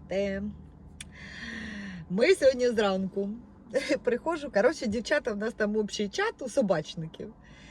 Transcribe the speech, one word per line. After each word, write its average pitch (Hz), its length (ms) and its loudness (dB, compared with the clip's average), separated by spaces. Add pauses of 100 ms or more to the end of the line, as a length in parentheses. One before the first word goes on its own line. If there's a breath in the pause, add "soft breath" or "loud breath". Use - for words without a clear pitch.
те. 196 340 -2 (1700 loud breath)
Ми 254 240 6
сьогодні 254 340 6
зранку 196 600 2 (340)
<laughs> 277 400 -2
приходжу, 285 500 -2
коротше, 247 320 4
дівчата, 233 460 0
в 208 40 -4
нас 220 180 -4
там 214 220 0
общий 208 320 -2
чат 415 340 -2
у 254 60 -6
собачників. 180 840 -2 (380 loud breath)